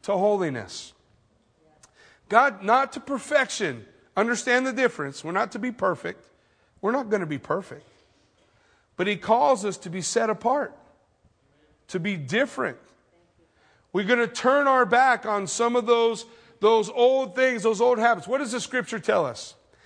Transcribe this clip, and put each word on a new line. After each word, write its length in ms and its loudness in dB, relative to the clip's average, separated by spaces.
to 100 -4
holiness. 800 -2
God, 340 4
not 320 2
to 60 -10
perfection. 840 -2
Understand 500 0
the 60 -4
difference. 500 -4
We're 100 -8
not 200 -2
to 60 -8
be 120 -4
perfect. 580 -6
We're 120 -2
not 160 -2
gonna 180 -2
be 120 -6
perfect. 500 -8
But 100 -2
he 100 0
calls 480 2
us 140 -4
to 120 -12
be 120 -6
set 260 0
apart, 460 -2
to 120 -6
be 160 -2
different. 640 -2
We're 120 -2
gonna 220 2
turn 400 2
our 180 4
back 420 2
on 200 -2
some 300 0
of 100 -2
those, 400 2
those 300 4
old 460 2
things, 260 2
those 180 2
old 180 2
habits. 280 0
What 120 -2
does 140 -6
the 80 -4
scripture 380 -6
tell 260 0
us? 300 -10